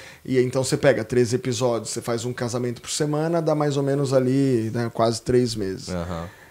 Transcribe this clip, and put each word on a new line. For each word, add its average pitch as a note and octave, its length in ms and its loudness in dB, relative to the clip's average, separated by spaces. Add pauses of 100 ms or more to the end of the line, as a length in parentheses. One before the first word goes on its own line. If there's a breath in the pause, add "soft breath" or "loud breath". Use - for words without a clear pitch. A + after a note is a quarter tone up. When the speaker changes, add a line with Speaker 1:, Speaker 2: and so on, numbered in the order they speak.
(260 loud breath)
Speaker 1:
e B2+ 160 2
então B2+ 240 0
você C#3+ 120 0
pega B2+ 280 4
três A#2+ 280 2
episódios, A#2 580 -2
você A#2 120 -8
faz A#2 220 -2
um B2 80 -4
casamento A#2+ 500 -4
por - 80 -12
semana, D#3 500 0
dá D#3 140 0
mais D3 220 0
ou C#3 60 2
menos C#3 300 0
ali, B2+ 640 4
né, A#2+ 180 -2
quase A2+ 300 2
três B2 320 2
meses. F#2+ 340 -6
Speaker 2:
Aham. E2+ 360 -6 (260 loud breath)